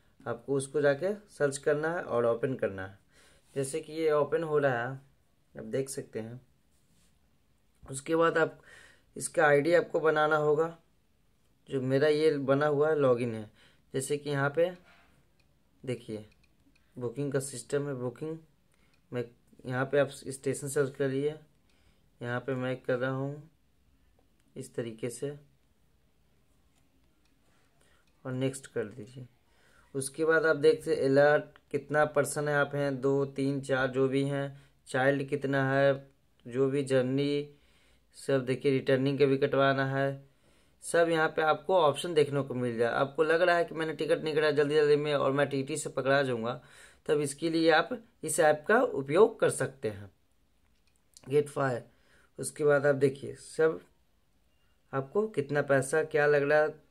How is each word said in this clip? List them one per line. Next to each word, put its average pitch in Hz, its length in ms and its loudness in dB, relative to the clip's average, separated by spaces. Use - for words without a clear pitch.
आपको 120 360 -6
उसको 139 260 -4
जाके 143 320 0
सर्च 139 280 -2
करना 151 320 0
है 175 140 -4
और 120 220 0
ओपन 117 300 0
करना 98 300 -6
है। 101 120 -16
जैसे 139 260 -6
कि 151 120 -16
ये 160 180 0
ओपन 160 320 0
हो 151 160 0
रहा 131 240 0
है, 131 100 -6
आप 131 100 -14
देख 131 240 -6
सकते - 300 -12
हैं। 117 200 -12
उसके 139 320 -6
बाद 165 220 2
आप 156 240 0
इसका 151 320 0
आईडी 143 260 4
आपको 170 260 2
बनाना 156 380 2
होगा, 151 400 0
जो 135 120 -4
मेरा 135 260 2
ये 156 300 4
बना 139 300 0
हुआ 151 220 2
है, 156 60 0
लॉगिन 123 400 0
है। 107 140 -10
जैसे 135 240 -4
कि 143 120 -8
यहाँ 139 260 -2
पे 170 160 2
देखिए 113 420 -10
बुकिंग 123 360 -6
का 139 100 -2
सिस्टम 139 460 -6
है, 143 80 -6
बुकिंग 127 420 -8
में 123 120 -6
यहाँ 127 200 -2
पे 143 140 0
आप 131 100 2
स्टेशन - 580 -8
सर्च 139 240 -2
करिए। 139 420 -2
यहाँ 120 180 -6
पे 135 160 -6
मैं 127 220 -4
कर 127 200 -2
रहा 127 140 -2
हूँ 139 380 -8
इस - 200 -14
तरीके 117 340 -8
से 139 200 -10
और 131 60 -8
नेक्स्ट 131 360 -6
कर 113 180 -8
दीजिए। 120 420 -16
उसके 139 300 -6
बाद 156 200 4
आप 160 100 4
देखते 156 360 2
हैं 127 120 -2
अलर्ट 143 540 4
कितना 151 360 0
पर्सन 147 400 -2
है, 147 80 0
आप 143 200 0
हैं 139 260 -2
दो, 139 260 0
तीन, 139 340 -4
चार, 135 260 -2
जो 131 200 0
भी 135 180 0
हैं, 139 360 -6
चाइल्ड 139 420 0
कितना 139 420 0
है, 139 400 0
जो 127 240 0
भी 139 140 -2
जर्नी 135 680 0
सब 135 280 0
देखिए, 131 260 0
रिटर्निंग 135 480 2
का 139 60 6
भी 135 120 2
कटवाना 135 500 2
है, 139 420 -4
सब 165 260 2
यहाँ 160 200 2
पे 160 140 -4
आपको 156 340 2
ऑप्शन 160 360 2
देखने 143 280 2
को 135 140 -6
मिल 123 220 -4
जाए। 117 140 2
आपको 139 320 0
लग 160 180 2
रहा 175 160 4
है 170 80 0
कि 156 100 -12
मैंने 160 180 -4
टिकट 156 300 -2
नहीं 156 120 -2
कटाया 151 180 2
जल्दी 143 220 2
जल्दी 147 200 6
में 147 200 0
और 135 160 2
मैं 139 180 0
टीटी 139 280 -4
से - 140 -8
पकड़ा 139 320 0
जाऊँगा, 123 380 -4
तब 151 120 2
इसके 147 300 -2
लिए 165 220 2
आप 165 180 4
इस 156 160 -2
ऐप 151 280 4
का 226 140 6
उपयोग 147 580 2
कर 165 100 2
सकते 123 400 -6
हैं, 101 220 -14
गेट 143 200 2
फायर। 131 340 -4
उसके 143 240 -8
बाद 143 220 4
आप 143 100 4
देखिए 135 400 -2
सब 160 440 -2
आपको 139 360 -2
कितना 143 340 -2
पैसा 139 400 2
क्या 151 240 0
लग 147 160 4
रहा 147 160 4
है, 156 140 0